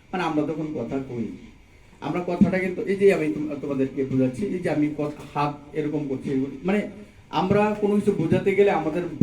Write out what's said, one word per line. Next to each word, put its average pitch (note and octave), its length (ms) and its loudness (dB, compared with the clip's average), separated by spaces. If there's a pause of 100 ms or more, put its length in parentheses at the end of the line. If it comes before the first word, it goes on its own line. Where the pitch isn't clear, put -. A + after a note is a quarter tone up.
(120)
মানে, F3+ 120 -2
আমরা D3+ 180 0
তখন D#3 320 -4
কথা C3 240 -4 (100)
কই, A#2 160 -6 (760)
আমরা F3 260 -4
কথাটা F3+ 320 4
কিন্তু, F#3 240 -4
এই G3 140 0
যে G3 180 6
আমি D#3 180 0
তোম-, D3+ 280 -6
তোমাদেরকে C3+ 440 -2
বোঝাচ্ছি, C3 420 0
এই F#3 120 -2
যে F3 120 -2
আমি D3+ 280 2
কথা, D3 240 -6 (120)
হাত C#3+ 420 -4
এরকম D3 320 -2
করছি, C3 360 -2 (200)
মানে, G3+ 240 0 (420)
আমরা G3+ 500 2
কোনো G#3 140 2
কিছু G#3 180 2
বোঝাতে F3+ 420 2
গেলে G3+ 160 6
আমাদের D#3+ 320 0 (200)